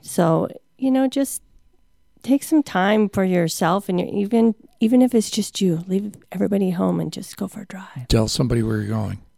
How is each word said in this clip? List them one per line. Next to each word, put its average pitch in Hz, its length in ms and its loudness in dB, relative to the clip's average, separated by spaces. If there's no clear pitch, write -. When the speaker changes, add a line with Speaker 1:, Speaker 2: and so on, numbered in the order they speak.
Speaker 1:
So, 165 480 0
you 262 140 0
know, 262 160 2
just 277 340 -2
take 277 200 2
some 302 200 2
time 202 460 2
for 196 140 0
yourself, 180 640 0
and 180 100 0
you're - 100 -4
even, 220 460 2
even 240 220 4
if 254 140 4
it's 220 140 2
just - 320 -4
you, 170 260 0
leave 196 280 -4
everybody 190 400 0
home 180 280 0
and 160 120 -4
just - 260 -14
go 196 100 -6
for - 140 -12
a - 40 -14
drive. 185 440 -14
Speaker 2:
Tell 110 180 4
somebody 120 360 -2
where 110 160 -2
you're 104 80 -4
going. 104 320 -4